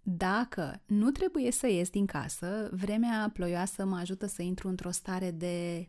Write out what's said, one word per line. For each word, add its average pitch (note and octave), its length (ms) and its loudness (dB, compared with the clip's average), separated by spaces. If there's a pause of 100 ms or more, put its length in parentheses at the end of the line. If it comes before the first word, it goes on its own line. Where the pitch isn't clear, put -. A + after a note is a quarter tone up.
dacă F#3 840 -2
nu G#3+ 240 4
trebuie C#4+ 400 2
să - 160 0
ies F#3 240 2
din G3+ 160 2
casă, F3+ 680 -4
vremea G#3+ 600 2
ploioasă F3+ 520 0
mă F#3+ 120 2
ajută F#3 300 -2
să F#3+ 160 -4
intru F3+ 260 -2
într-o F3+ 220 -2
stare F3+ 400 -2
de F3 580 -2